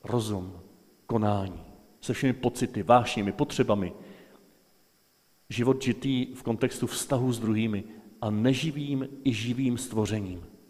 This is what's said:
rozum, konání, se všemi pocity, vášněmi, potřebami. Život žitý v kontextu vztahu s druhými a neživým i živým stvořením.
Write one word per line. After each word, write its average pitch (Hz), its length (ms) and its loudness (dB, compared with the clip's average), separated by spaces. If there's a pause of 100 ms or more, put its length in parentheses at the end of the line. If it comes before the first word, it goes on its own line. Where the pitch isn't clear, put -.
rozum, 104 560 -2 (460)
konání, 104 580 0 (380)
se - 120 -4
všemi 131 200 2
pocity, 117 500 -2
vášněmi, 113 480 6
potřebami. 107 640 0 (1600)
Život 120 320 2
žitý 127 540 -2
v - 80 -18
kontextu 123 440 0
vztahu 127 460 0
s 113 60 -4
druhými 107 440 0 (380)
a 110 80 -2
neživým 135 800 0 (140)
i 135 100 2
živým 120 440 0
stvořením. 101 680 -2 (240)